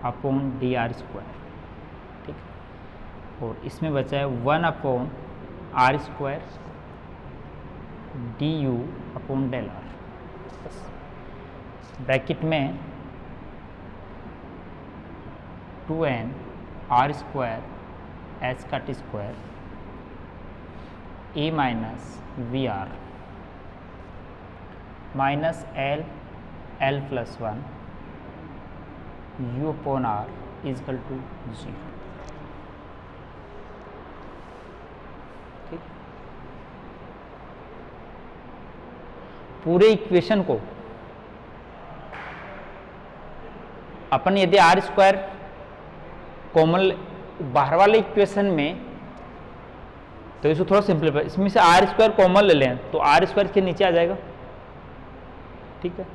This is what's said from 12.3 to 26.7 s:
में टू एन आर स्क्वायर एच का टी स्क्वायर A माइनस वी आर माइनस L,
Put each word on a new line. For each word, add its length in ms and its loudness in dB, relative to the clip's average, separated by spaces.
में 340 2
टू 160 0
एन 300 0
आर 200 6
स्क्वायर 500 -4
एच 260 -2
का 80 -2
टी 160 -6
स्क्वायर 400 -8
A 160 2
माइनस 640 -2
वी 180 0
आर 200 -4
माइनस 480 2
L, 240 0